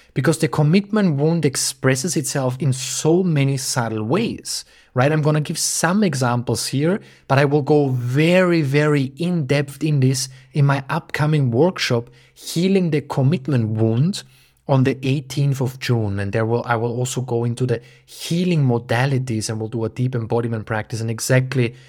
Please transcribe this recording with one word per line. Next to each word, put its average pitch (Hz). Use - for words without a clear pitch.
Because 156
the 151
commitment 185
wound 156
expresses 131
itself 131
in 131
so -
many 139
subtle 113
ways, 151
right? 131
I'm 156
gonna 151
give 160
some 190
examples 120
here, 156
but 135
I 147
will 147
go 147
very, 160
very 147
in-depth 147
in 151
this 131
in 143
my 139
upcoming 151
workshop, 127
Healing 180
the 147
Commitment 131
Wound, 113
on 135
the 131
eighteenth 139
of 131
June. 107
And 98
there 113
will, 117
I 120
will 117
also 127
go 120
into 120
the 117
healing 170
modalities, 120
and 110
we'll 110
do 113
a 110
deep 127
embodiment 117
practice 107
and 113
exactly 131